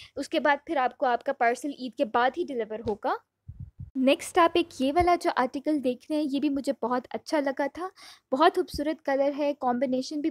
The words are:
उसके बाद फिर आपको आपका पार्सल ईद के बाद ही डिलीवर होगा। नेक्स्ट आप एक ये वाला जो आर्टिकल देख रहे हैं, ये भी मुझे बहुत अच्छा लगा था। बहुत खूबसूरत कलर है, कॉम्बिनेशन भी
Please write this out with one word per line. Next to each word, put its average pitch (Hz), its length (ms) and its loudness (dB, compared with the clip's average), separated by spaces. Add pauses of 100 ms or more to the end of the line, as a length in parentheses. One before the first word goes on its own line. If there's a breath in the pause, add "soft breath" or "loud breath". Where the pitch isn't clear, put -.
(160 loud breath)
उसके 294 240 -2
बाद 285 260 2
फिर 320 140 -2
आपको 254 260 -2
आपका 240 280 0
पार्सल 254 440 0
ईद 247 200 -10
के 285 120 2
बाद 247 260 2
ही 349 80 -4
डिलीवर 220 440 -6
होगा। 254 280 -2 (840)
नेक्स्ट 269 400 2
आप 339 180 4
एक 339 120 2 (120)
ये 269 120 0
वाला 349 240 4
जो 349 160 0
आर्टिकल 277 480 0
देख 247 300 -2
रहे 302 80 0
हैं, 302 80 -2
ये 269 140 -2
भी 294 100 0
मुझे 277 220 -2 (100)
बहुत 247 300 -2
अच्छा 294 280 -2
लगा 277 300 -2
था। 370 200 -8 (420 loud breath)
बहुत 320 240 4
खूबसूरत 320 500 -4
कलर 277 280 2
है, 294 200 0
कॉम्बिनेशन 254 680 -2
भी 302 100 0